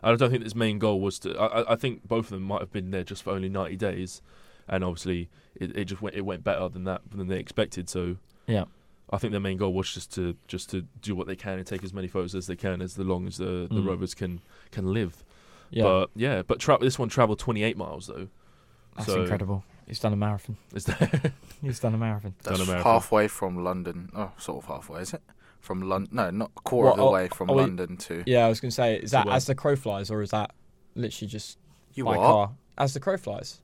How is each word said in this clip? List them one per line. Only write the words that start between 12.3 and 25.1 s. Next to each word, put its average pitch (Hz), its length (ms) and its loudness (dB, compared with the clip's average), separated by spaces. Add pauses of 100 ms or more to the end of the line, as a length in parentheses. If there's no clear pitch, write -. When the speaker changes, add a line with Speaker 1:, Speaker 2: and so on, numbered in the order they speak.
Speaker 1:
as 90 100 -6
they 92 100 -6
can, 92 260 -4
as 92 180 -8
long 92 260 0
as 92 120 -8
the, 90 340 -4
the 107 100 2
Speaker 2:
Mm. 98 60 0
Speaker 1:
rovers 92 260 -2
can, 90 280 -6 (300)
can 95 220 -2
live. 101 300 -2 (480)
Speaker 2:
Yeah. 113 120 2
Speaker 1:
But 92 320 6
yeah, 110 280 0
but - 160 0
tra-, 147 200 6
this 127 200 4
one 117 100 0
travelled 107 300 4
twenty-eight 110 360 0
miles 85 320 -8
though. 92 200 -10 (680)
Speaker 2:
That's - 160 -6
Speaker 1:
So 92 120 2
Speaker 2:
incredible. 98 400 0 (240)
He's - 120 -10
done 107 140 2
a 101 40 2
marathon. 104 400 -2 (180)
Speaker 1:
Is 101 100 -6
that - 460 2 (160)
<laughs> - 140 -18
Speaker 2:
He's 135 180 -6
done 113 140 0
a 113 40 0
marathon. 107 460 -4
Speaker 3:
That's 95 160 -2
Speaker 1:
Done 92 80 0
a - 20 -2
marathon. 90 240 4
Speaker 3:
halfway 104 360 4
from 90 340 -4
London. 90 520 -4
Oh, 98 220 -6
sort 73 260 -8
of - 60 -18
halfway, 78 320 -10
is 92 120 -8